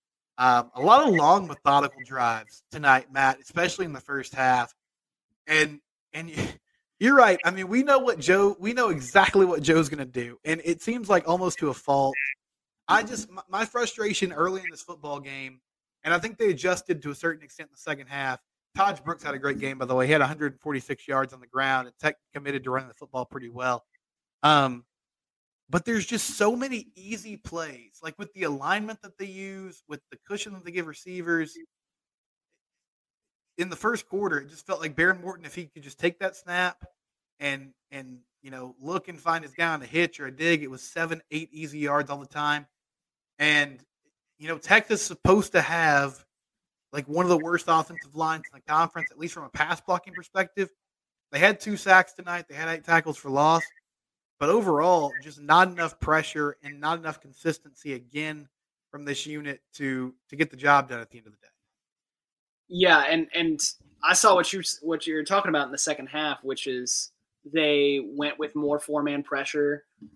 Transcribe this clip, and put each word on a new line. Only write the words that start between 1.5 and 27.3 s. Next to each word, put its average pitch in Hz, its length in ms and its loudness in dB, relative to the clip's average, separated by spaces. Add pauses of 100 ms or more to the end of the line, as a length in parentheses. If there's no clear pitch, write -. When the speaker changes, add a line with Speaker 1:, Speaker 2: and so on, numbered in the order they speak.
Speaker 1:
drives 117 640 -4
tonight, 135 440 2
Matt, 135 260 2
especially 175 460 -4
in 156 80 -10
the 131 80 -12
first 139 340 -8
half. 127 400 0 (720)
And, 151 320 2 (340)
and 160 180 -12
<laughs> - 280 -6 (400)
you're 254 160 6
right. 214 300 8
I 175 60 2
mean, 190 160 -6
we 240 160 2
know 277 160 4
what 240 180 0
Joe, 190 420 4
we 208 140 -4
know 240 160 2
exactly 185 560 4
what 170 160 0
Joe's 160 280 4
gonna 147 160 -8
do, 123 400 -8
and 160 200 -2
it 170 160 -2
seems 226 280 -6
like 180 180 4
almost 180 320 0
to 151 100 0
a 131 40 -4
fault. 139 420 0 (720)
I 202 160 4
just, 214 260 -10
my, 185 180 -18
my 196 180 -2
frustration 214 680 -4
early 180 280 -2
in 180 80 -12
this 156 120 -20
football 147 400 -12
game, 135 400 -14 (420)
and 160 100 2
I 175 60 4
think 220 180 -8
they 214 120 2
adjusted 175 540 -2
to 147 80 -8
a 135 40 -10
certain 160 260 -4
extent 147 280 -20
in - 40 -20
the - 60 -20
second 139 280 -10
half. 135 340 -6 (360)
Tahj 196 260 0
Brooks 165 200 -8
had 143 120 -6
a 135 40 -8
great 135 200 -4
game, 135 180 -6
by 131 80 -6
the 127 100 -2
way. 127 100 4
He 139 60 2
had 156 100 6
a 131 60 4
hundred 147 320 -6
forty-six 139 480 -8
yards 135 260 -2
on 127 60 -20
the 123 80 -20
ground, 131 400 0
and 120 100 -20
Tech 151 200 -2 (160)
committed 139 300 -6
to 131 80 -6
running 131 180 -4
the 113 40 -20
football 131 300 -10
pretty 123 260 -14
well. 123 360 -4 (580)
Um, 139 400 4 (840)
but 170 160 -2
there's 220 200 -2
just - 260 -4
so 214 240 2
many 247 400 -8
easy 196 420 -14